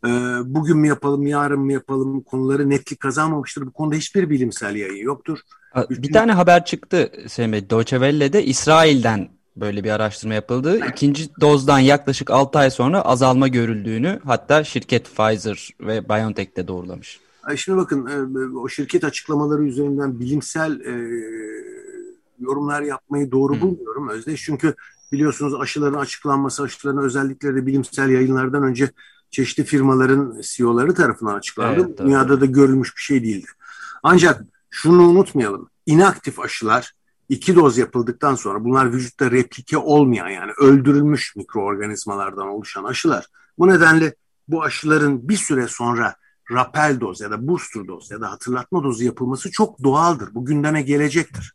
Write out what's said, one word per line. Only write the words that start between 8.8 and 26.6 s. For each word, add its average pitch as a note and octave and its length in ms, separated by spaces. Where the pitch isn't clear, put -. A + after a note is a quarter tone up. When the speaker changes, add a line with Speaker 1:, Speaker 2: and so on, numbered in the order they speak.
Speaker 2:
böyle G2+ 280
bir G#2+ 60
araştırma G#2+ 440
yapıldı. C3 480
Speaker 1:
Evet. C3 80
Speaker 2:
İkinci C#3+ 400
dozdan C#3+ 380
yaklaşık C3+ 520
altı C3+ 280
ay C#3 120
sonra C#3+ 320
azalma B2+ 460
görüldüğünü, A#2 760
hatta C#3+ 400
şirket - 520
Pfizer G#2+ 540
ve A2 280
BioNTech G#2+ 480
de F2+ 120
doğrulamış. F2+ 520
Speaker 1:
Ay, D3 140
şimdi F#3 220
bakın, C#3 280
e, C3 520
o B2 100
şirket D3 360
açıklamaları D3 600
üzerinden C#3 560
bilimsel, C#3+ 600
e, A#2 420
yorumlar C#3+ 440
yapmayı C#3+ 500
doğru C#3 240
Speaker 2:
Hı. - 40
Speaker 1:
bulmuyorum E3 480
Özdeş. A#2 360
Çünkü D3+ 300
biliyorsunuz C#3+ 420
aşıların C#3+ 440
açıklanması, C#3 640